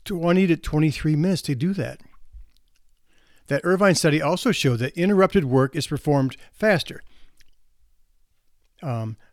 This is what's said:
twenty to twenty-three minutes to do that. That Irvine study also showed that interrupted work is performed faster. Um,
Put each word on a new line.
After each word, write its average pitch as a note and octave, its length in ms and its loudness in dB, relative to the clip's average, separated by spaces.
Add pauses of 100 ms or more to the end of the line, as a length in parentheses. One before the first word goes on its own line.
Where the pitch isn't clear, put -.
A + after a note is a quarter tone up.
twenty F3+ 400 2
to E3 120 2
twenty-three D#3 580 0
minutes E3+ 280 0
to C#3+ 120 -4
do E3 180 -4
that. - 280 -8 (1500)
That C#3+ 160 -2
Irvine F#3 320 4
study D3+ 260 2
also F3 300 0
showed B2 280 0
that C3 180 -4
interrupted F#3+ 480 2
work C3 300 2
is D3+ 120 -4
performed C#3 480 0 (160)
faster. - 500 -2 (1800)
Um, A2+ 340 -6 (160)